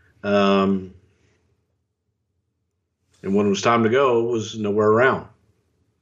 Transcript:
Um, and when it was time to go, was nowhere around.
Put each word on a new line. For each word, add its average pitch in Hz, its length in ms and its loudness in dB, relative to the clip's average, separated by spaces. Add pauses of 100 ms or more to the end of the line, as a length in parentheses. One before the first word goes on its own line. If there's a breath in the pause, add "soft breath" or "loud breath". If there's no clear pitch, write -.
(220 soft breath)
Um, 98 680 0 (2250)
and 95 120 -4
when 104 120 0
it 101 40 0
was 98 120 -2
time 117 220 2
to 110 40 0
go, 120 360 2
was 113 340 -6
nowhere 107 300 0
around. 110 380 2 (760)